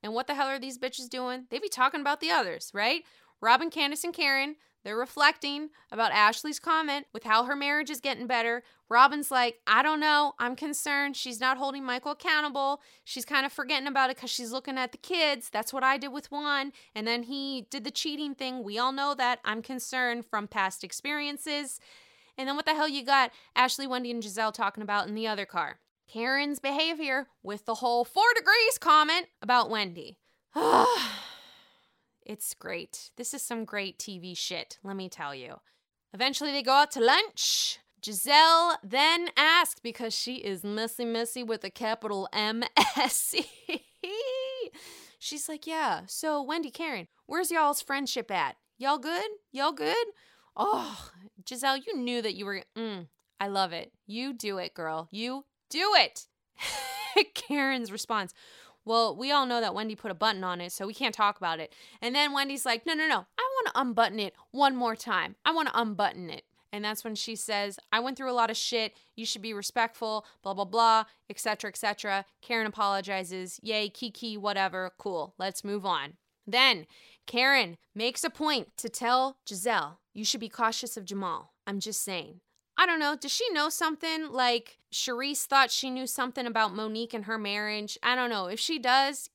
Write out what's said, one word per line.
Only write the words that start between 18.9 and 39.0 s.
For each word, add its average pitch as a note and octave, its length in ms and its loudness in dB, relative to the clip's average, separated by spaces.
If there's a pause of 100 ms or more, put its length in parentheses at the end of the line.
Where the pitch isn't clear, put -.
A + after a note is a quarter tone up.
know C#4 220 0
that. B3 280 0
I'm A3 200 -4
concerned A#3+ 640 -4
from G#3 220 -4
past F#3+ 360 -2
experiences." C#4+ 960 -6 (560)
And C4 120 -4
then C#4 80 -2
what D#4 100 -2
the D#4 80 4
hell D#4 140 2
you C#4 160 -4
got C4+ 280 4 (220)
Ashley, B3+ 320 2
Wendy, B3+ 240 -2
and A#3 120 -4
Giselle G#3+ 300 -2
talking G#3+ 300 -4
about G#3 240 0
in G#3 80 -6
the A3 140 -4
other G#3 180 -4
car? E3 340 -6 (280)
Karen's C4+ 500 -2
behavior C#4+ 680 -2 (140)
with G3+ 220 -8
the A3+ 120 -2
whole A#3+ 280 2
"four A4+ 300 4
degrees" A4+ 420 4
comment D#4+ 520 6 (120)
about A3 300 4
Wendy. F#3 480 -4 (360)
<sighs> - 40 -2 (1700)
It's - 280 -8
great. - 640 -12
This A#3+ 180 -8
is C#4 80 -8
some A3+ 240 -4
great G3 320 -6
T F#3+ 200 -10
V F3+ 140 -12
shit, - 500 -6
let G3 140 -8
me F#3 140 -8
tell C#3+ 240 -10
you. B2+ 260 -14 (540)
Eventually C#4 380 0
they C#4 100 0
go A#3+ 100 2
out D4 200 6
to C#4 80 -2
lunch. - 800 2 (240)
Giselle D#4+ 800 6
then D#4 540 2